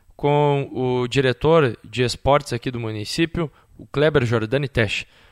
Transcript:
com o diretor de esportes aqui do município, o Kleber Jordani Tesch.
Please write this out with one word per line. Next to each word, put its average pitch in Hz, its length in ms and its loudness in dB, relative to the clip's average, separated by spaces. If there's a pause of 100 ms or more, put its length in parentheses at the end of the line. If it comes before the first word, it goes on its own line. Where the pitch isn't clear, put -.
(140)
com 143 600 2
o 123 340 0
diretor 135 760 2
de 107 220 -4
esportes 139 480 0
aqui 123 180 -6
do 120 120 -6
município, 117 680 -4 (280)
o - 100 -20
Kleber 147 380 2
Jordani 117 420 -2
Tesch. - 380 -2 (260)